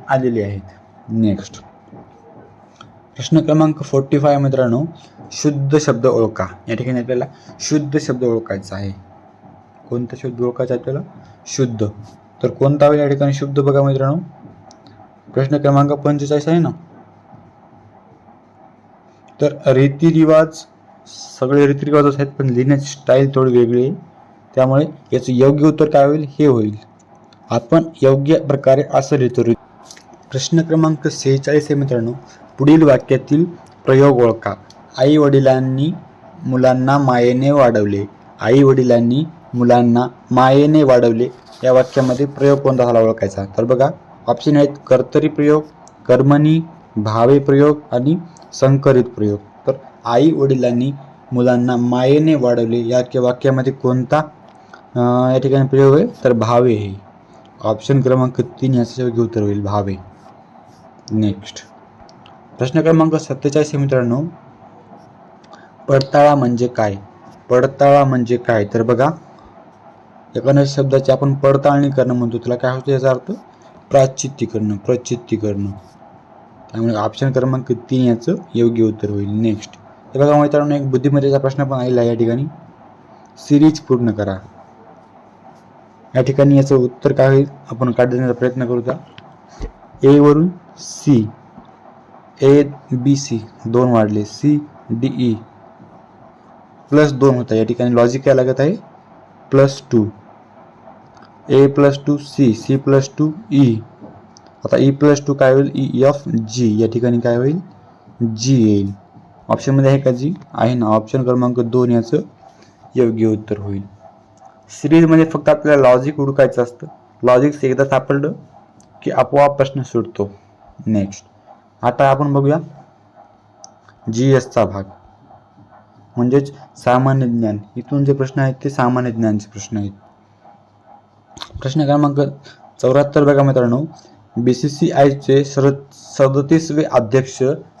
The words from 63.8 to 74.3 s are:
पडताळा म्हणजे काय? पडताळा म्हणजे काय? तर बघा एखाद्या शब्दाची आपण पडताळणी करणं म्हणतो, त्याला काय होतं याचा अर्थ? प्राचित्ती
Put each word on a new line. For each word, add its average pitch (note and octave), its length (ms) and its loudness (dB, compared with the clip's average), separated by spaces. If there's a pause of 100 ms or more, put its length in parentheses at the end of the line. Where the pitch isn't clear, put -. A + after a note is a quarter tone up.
पडताळा C#3+ 460 4
म्हणजे B2 340 0
काय? G#2+ 260 -4 (560)
पडताळा C#3 540 4
म्हणजे B2 320 -2
काय? A2 280 -2 (100)
तर A2+ 80 0
बघा B2 280 0 (1300)
एखाद्या C#3 300 0
शब्दाची C3+ 460 0
आपण C#3 220 -2
पडताळणी C#3 560 0
करणं B2+ 240 -2
म्हणतो, A#2+ 240 -4
त्याला B2 180 -6
काय B2+ 140 -4
होतं C3 220 -6
याचा C3 180 0
अर्थ? B2+ 220 -6 (580)
प्राचित्ती C3+ 560 -2